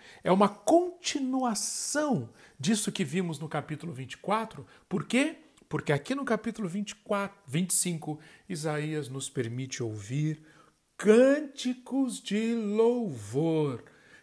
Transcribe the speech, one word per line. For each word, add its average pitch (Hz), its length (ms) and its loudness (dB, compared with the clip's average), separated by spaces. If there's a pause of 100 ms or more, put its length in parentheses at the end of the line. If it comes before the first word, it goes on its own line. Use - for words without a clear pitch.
(240)
é 165 80 4
uma 196 160 6
continuação 262 1800 0 (300)
disso 208 320 0
que 196 120 0
vimos 160 360 -2
no 156 100 -8
capítulo 156 420 -6
vinte 127 220 -10
e - 40 -16
quatro. 220 500 -6 (200)
Por 185 160 -4
quê? 285 360 0 (280)
Porque - 240 -2
aqui 143 220 0
no 277 100 -4
capítulo 220 460 -2
vinte 202 220 -6
e - 40 -14
quatro, 202 400 -4 (120)
vinte 170 240 0
e - 40 0
cinco, 151 440 -2 (280)
Isaías 151 640 -4
nos 131 180 -8
permite 127 540 -6
ouvir 120 640 -4 (500)
cânticos 254 1300 4
de 226 320 0
louvor 160 1300 0 (400)